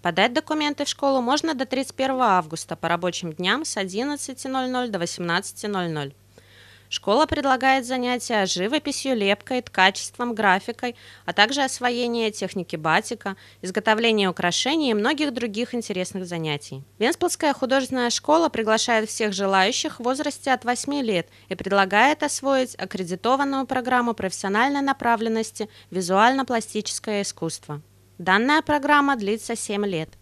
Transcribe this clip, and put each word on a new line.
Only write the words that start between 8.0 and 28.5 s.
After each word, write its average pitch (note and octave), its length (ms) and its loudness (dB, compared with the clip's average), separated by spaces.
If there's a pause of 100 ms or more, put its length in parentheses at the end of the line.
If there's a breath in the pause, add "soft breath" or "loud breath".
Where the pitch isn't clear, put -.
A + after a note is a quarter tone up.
живописью, C4 680 -2
лепкой, G#3 460 0
ткачеством, A3+ 760 0
графикой, G#3+ 600 0 (300 loud breath)
а F3 80 -6
также C4+ 280 4
освоение A#3+ 680 0
техники F#3+ 460 -6
батика, F#3+ 600 -2 (240 loud breath)
изготовление G#3+ 680 2
украшений B3+ 640 0
и - 20 2
многих C4+ 400 0
других A#3 400 -4
интересных F#3+ 500 -6
занятий. D#3 580 -6 (160)
Венспилская D#4+ 540 0
художественная C4 560 0
школа D#4 400 2
приглашает A3 640 0
всех G#3+ 240 -2
желающих G3 680 2
в A3+ 40 -10
возрасте C#4 460 -2
от B3+ 140 0
восьми C4+ 380 -2
лет F#3+ 260 -2 (220 soft breath)
и F#3+ 40 -4
предлагает G3 680 4
освоить C4+ 560 0
аккредитованную A#3+ 880 -2
программу B3 480 0
профессиональной A3 680 0
направленности A3+ 880 0 (220 loud breath)
«Визуально-пластическое G#3+ 1300 0
искусство». D3+ 640 -8 (340)
Данная A3 460 4